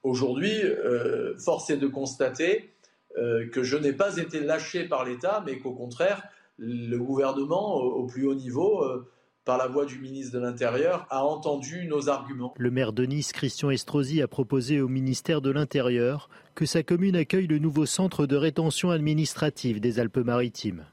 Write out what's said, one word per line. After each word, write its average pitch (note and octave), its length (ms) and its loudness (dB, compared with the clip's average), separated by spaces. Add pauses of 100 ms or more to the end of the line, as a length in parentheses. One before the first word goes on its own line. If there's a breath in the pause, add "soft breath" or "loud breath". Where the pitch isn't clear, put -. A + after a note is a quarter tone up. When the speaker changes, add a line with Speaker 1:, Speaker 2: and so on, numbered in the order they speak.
Speaker 1:
Aujourd'hui, C3 580 0
euh, - 760 0
force - 320 -2
est D3 80 2
de C3+ 100 0
constater, C#3 840 -2 (440 soft breath)
euh, A#2 320 0
que C3 140 -2
je B2+ 140 0
n'ai C#3+ 160 2
pas G3 240 0
été D#3+ 240 -4
lâché D#3+ 460 -2
par C3 180 0
l'État, E3+ 400 -2
mais C3+ 140 -6
qu'au B2+ 120 -6
contraire, B2+ 520 -2 (340 loud breath)
le A#2+ 400 -4
gouvernement, C#3 800 0
au, B2+ 240 0
au B2 60 -4
plus C3 200 -2
haut C3+ 80 2
niveau, D3 480 0
euh, B2+ 240 -4 (380 soft breath)
par B2+ 120 2
la C3 100 0
voix C#3+ 180 0
du C3+ 140 -10
ministre C3 340 -10
de B2 60 -2
l'Intérieur, B2 680 0
a C3+ 140 0
entendu D3+ 640 -2
nos D3 220 0
arguments. B2+ 480 -4
Speaker 2:
Le B2 120 2
maire B2 220 0
de A#2+ 140 0
Nice, C#3+ 260 -2
Christian - 380 -2
Estrosi, C#3+ 520 0
a B2 60 2
proposé C3+ 540 0
au C3 80 2
ministère C3 500 0
de C3+ 120 0
l'Intérieur C3+ 800 2 (260 loud breath)
que D#3+ 100 0
sa D#3+ 180 2
commune F3+ 320 2
accueille F3+ 320 2
le D3+ 120 4
nouveau D3+ 260 2
centre F3 400 2
de C3+ 100 2
rétention D#3+ 540 2
administrative D3+ 920 2
des A2+ 200 0
Alpes-Maritimes. A#2 920 0